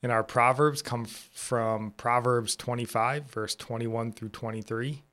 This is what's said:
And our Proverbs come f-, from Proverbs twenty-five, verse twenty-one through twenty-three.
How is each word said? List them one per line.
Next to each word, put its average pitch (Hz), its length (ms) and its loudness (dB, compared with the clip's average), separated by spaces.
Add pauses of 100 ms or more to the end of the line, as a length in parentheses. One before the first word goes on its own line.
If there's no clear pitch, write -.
And 123 80 0
our 113 140 4
Proverbs 135 560 4
come 117 220 -4
f-, - 300 -14
from 110 600 -2
Proverbs 120 640 2
twenty-five, 120 680 -2
verse 110 280 -6
twenty-one 113 580 -4
through 110 180 -10
twenty-three. 113 720 -6 (100)